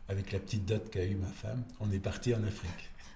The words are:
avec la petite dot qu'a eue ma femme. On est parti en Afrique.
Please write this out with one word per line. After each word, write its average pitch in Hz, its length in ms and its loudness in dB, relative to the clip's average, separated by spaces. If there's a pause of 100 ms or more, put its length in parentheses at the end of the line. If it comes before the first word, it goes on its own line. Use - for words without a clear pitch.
avec 98 220 0
la 98 80 2
petite 101 260 0
dot 107 240 2
qu'a 92 160 2
eue 98 100 2
ma 95 120 0
femme. 117 360 -4 (180)
On 104 100 2
est 98 80 4
parti 104 340 2
en 110 100 4
Afrique. 90 460 -2 (260)